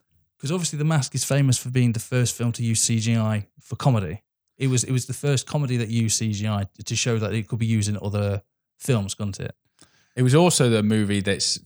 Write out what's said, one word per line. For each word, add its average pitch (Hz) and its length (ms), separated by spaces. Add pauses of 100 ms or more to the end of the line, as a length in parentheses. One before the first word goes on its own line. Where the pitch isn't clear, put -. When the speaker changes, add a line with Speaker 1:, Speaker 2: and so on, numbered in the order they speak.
(380)
Speaker 1:
'cause 139 120
obviously 165 280
The 151 60
Mask 156 300
is 131 100
famous 135 320
for - 140
being 123 220
the 107 80
first 123 340
film 117 180
to 120 120
use 113 180
C 113 160
G 113 180
I 107 300 (140)
for - 160
comedy. 98 460 (340)
It 135 100
was, 123 160
it - 100
was 123 140
the 131 80
first 143 320
comedy 135 300
that 117 120
used 113 280
C 110 160
G 104 160
I 101 180 (180)
to 117 120
show 117 220
that 104 140
it 110 140
could 113 140
be 113 60
used 107 220
in 104 140
other 101 400 (360)
films, 107 360
couldn't 101 240
it? - 160 (600)
Speaker 2:
It 127 60
was 127 120
also 156 340
the 110 140
movie 104 380
that's - 460